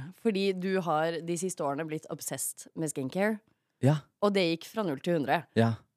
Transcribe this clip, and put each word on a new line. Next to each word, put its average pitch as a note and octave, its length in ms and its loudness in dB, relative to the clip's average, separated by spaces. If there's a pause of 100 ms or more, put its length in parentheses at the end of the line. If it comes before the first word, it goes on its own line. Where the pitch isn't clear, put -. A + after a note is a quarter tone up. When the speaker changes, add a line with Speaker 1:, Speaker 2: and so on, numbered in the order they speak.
(160)
Speaker 1:
fordi G3 360 0
du F#3+ 280 -2
har E3 420 0
de E3+ 160 -4
siste F3 260 -4
årene C#3+ 220 -2
blitt D#3 220 -8
obsessed - 640 -8
med D#3+ 200 -4
skincare. F#3+ 480 -2 (420)
Speaker 2:
Ja. C#3+ 140 6 (200)
Speaker 1:
Og G3+ 180 2
det F#3+ 100 4
gikk E3 240 0
fra A3 160 -4
null D3 160 -2
til F3 180 0
hundre. C#3+ 220 2 (120)
Speaker 2:
Ja. A2+ 200 4 (240)